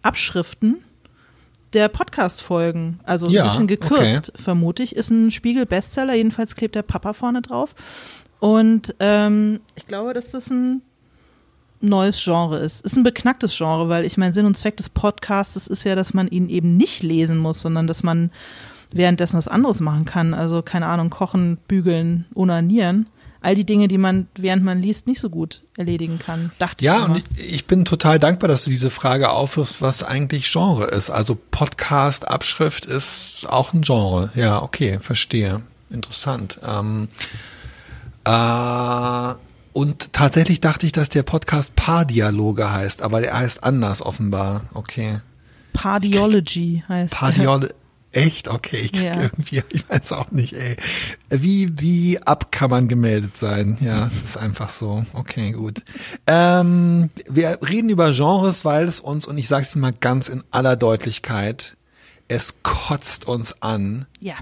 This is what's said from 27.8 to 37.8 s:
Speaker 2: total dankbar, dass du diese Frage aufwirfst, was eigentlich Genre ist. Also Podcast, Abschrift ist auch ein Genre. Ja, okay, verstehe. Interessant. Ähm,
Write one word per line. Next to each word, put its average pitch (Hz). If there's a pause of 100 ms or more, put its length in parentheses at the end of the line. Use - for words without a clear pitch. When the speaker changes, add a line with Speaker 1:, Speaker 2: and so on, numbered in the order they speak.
Speaker 2:
total 160
dankbar, 170
dass 143
du 139
diese 127
Frage 131
aufwirfst, 139
was 131
eigentlich 135
Genre 165
ist. -
Also 110 (140)
Podcast, 143
Abschrift -
ist -
auch 127
ein 165
Genre. 101
Ja, 107
okay, 98
verstehe. 107 (300)
Interessant. 120 (100)
Ähm, 107 (1160)